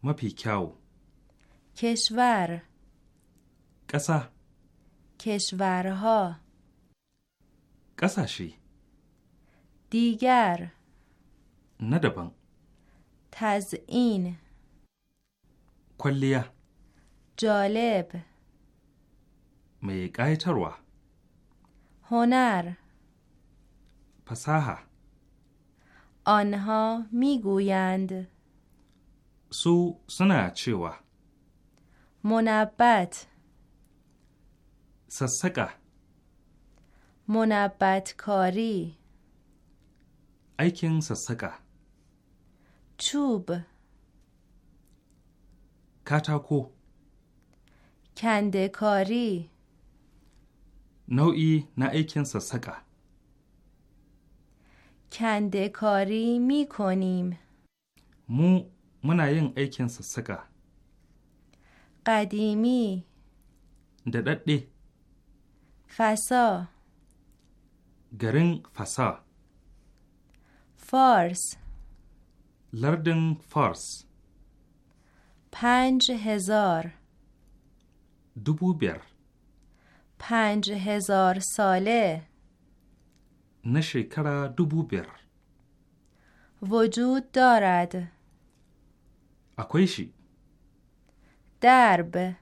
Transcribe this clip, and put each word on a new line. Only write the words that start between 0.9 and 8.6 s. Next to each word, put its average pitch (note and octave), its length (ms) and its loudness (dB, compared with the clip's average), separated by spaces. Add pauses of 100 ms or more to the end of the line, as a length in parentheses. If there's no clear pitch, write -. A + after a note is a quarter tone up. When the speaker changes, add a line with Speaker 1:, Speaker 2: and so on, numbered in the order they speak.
Speaker 2:
کشور. A3+ 840 0 (1300)
Speaker 1:
Ƙasa. D3 440 -2 (880)
Speaker 2:
کشورها. F#3+ 1200 -2 (1600)
Speaker 1:
Ƙasashe. C3 580 -4 (1400)